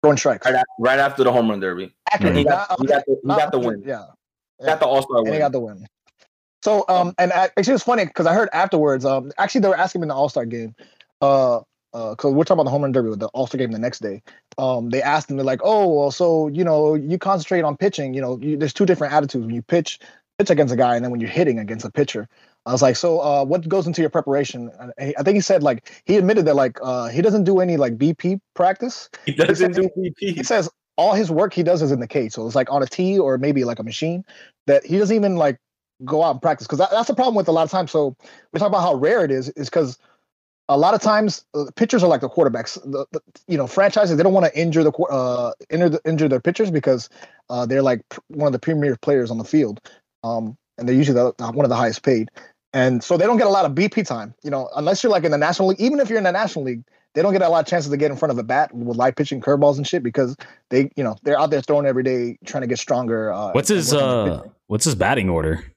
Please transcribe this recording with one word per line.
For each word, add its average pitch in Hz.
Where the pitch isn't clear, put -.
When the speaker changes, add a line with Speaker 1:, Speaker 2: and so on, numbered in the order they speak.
Speaker 1:
Throwing 151
strikes. 127
Speaker 2:
Right -
a-, 127
right 127
after 139
the 123
home 117
run 98
derby. 92
Speaker 1:
Accurate. 196
Speaker 3:
Mm-hmm. 175
Speaker 2:
He -
got, 185
Speaker 1:
Not 180
Speaker 2:
he 135
got 143
the, 135
he 131
Speaker 1:
not 143
Speaker 2:
got 147
the 135
Speaker 1:
hundred, 113
Speaker 2:
win. 127
Speaker 1:
yeah. 110
Speaker 2:
He -
got 156
Speaker 1:
Yeah. 156
Speaker 2:
the 156
All-Star 135
Speaker 1:
And 110
he 110
Speaker 2:
win. 156
Speaker 1:
got 143
the 131
win. 104
So, 208
um, 180
and 180
a-, 185
actually, 214
it's 220
funny 226
'cause 165
I 165
heard 214
afterwards, 151
um, 135
actually, 202
they 196
were 185
asking 180
him 165
in 156
the 139
All-Star 139
game, 113
uh, 135
uh, 113
'cause 139
we're 151
talking 190
about 143
the 131
home 143
run 135
derby 120
with 104
the 110
All-Star 127
game 120
the 110
next 120
day. 101
Um, 127
they 127
asked 147
him, 139
they're 135
like, 131
"Oh, 208
well, 143
so, 160
you 156
know, 156
you 151
concentrate 185
on 147
pitching, 143
you 135
know, 127
you, 147
there's 147
two 202
different 151
attitudes 143
when 117
you 117
pitch, -
pitch 196
against 143
a 117
guy 120
and 120
then 123
when 120
you're 110
hitting 147
against 110
a 98
pitcher." 139
I 120
was 127
like, 127
"So, 170
uh, 143
what 160
goes 180
into 170
your 156
preparation?" 139
And 123
he, 135
I 143
think 196
he 202
said, 180
like, 131
he 196
admitted 190
that, 147
like, 131
uh, 127
he 143
doesn't 208
do 185
any, 175
like, 123
B 147
P 190
practice. 190
Speaker 2:
He 151
Speaker 1:
He 135
Speaker 2:
doesn't 180
Speaker 1:
said 185
Speaker 2:
do 185
B 175
P. 196
Speaker 1:
he 170
says 208
all 185
his 196
work 180
he 175
does 170
is 143
in 139
the -
cage. 117
So 113
it's, 113
like, 127
on 139
a 127
tee 190
or 135
maybe, 139
like, 117
a 113
machine 160
that 139
he 180
doesn't 208
even, 202
like, 147
go 151
out 156
and 131
practice. 151
'Cause 147
that, 185
that's 226
the -
problem 254
with 185
a 165
lot 165
of 156
times. 185
So 143
we 160
talk 208
about 190
how 170
rare 175
it 143
is, 131
is 139
'cause 139
a 139
lot 170
of 202
times, 214
uh, 147
pitchers 226
are 180
like 151
the -
quarterbacks. 123
The, 139
the, 160
you 170
know, 139
franchises, 196
they 156
don't 190
wanna 180
injure 165
the 151
qu-, 175
uh, 123
injure 165
the, 156
injure 156
their 127
pitchers 190
because, 131
uh, 123
they're, 131
like, 123
pr-, -
one 147
of 135
the 123
premier 147
players 127
on 113
the 127
field. 123
Um, 113
and 120
they're 127
usually 143
the, 120
one 139
of 123
the 123
highest 120
paid. 113
And 127
so 180
they 165
don't 226
get 220
a 202
lot 190
of 143
B 190
P 214
time, 117
you 147
know, 135
unless 165
you're, 226
like, 170
in 151
the 147
National 175
League. 190
Even 269
if 226
you're 226
in 196
the 180
National 190
League, 123
they 156
don't 196
get 190
a 170
lot 170
of 151
chances 151
to 143
get 147
in 135
front 151
of 117
a 120
bat 127
with 120
live 127
pitching 139
curveballs 143
and 143
shit 175
because 123
they, 135
you 143
know, 110
they're 139
out 156
there 143
throwing 143
every 127
day 123
trying -
to 127
get 123
stronger, 113
uh, 98
Speaker 3:
What's 139
Speaker 1:
and 202
Speaker 3:
his, 143
Speaker 1:
working 139
on 117
Speaker 3:
uh, 82
Speaker 1:
pitching. -
Speaker 3:
what's 107
his 151
batting 98
order? 80